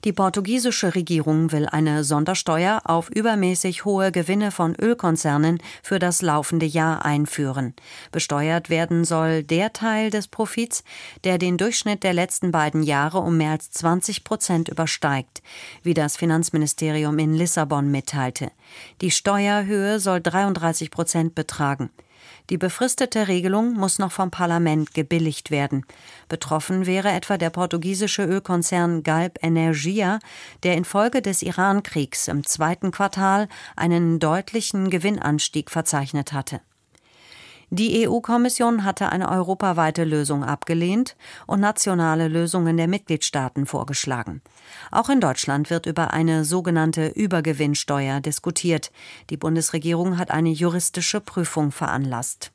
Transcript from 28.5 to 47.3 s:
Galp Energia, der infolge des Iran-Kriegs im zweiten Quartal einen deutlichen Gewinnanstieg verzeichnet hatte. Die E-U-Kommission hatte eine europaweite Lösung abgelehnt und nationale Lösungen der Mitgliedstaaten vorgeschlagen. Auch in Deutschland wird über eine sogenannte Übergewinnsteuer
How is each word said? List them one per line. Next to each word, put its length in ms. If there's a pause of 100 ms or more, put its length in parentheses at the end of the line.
Galp 380
Energia, 800 (440)
der 120
infolge 460
des 200
Iran-Kriegs 840
im 180
zweiten 460
Quartal 560 (280)
einen 440
deutlichen 720
Gewinnanstieg 840
verzeichnet 600
hatte. 280 (1120)
Die 280
E-U-Kommission 840
hatte 300
eine 160
europaweite 720
Lösung 400
abgelehnt 720 (320)
und 140
nationale 640
Lösungen 480
der 140
Mitgliedstaaten 760
vorgeschlagen. 760 (500)
Auch 160
in 140
Deutschland 480
wird 160
über 260
eine 320
sogenannte 640
Übergewinnsteuer 1120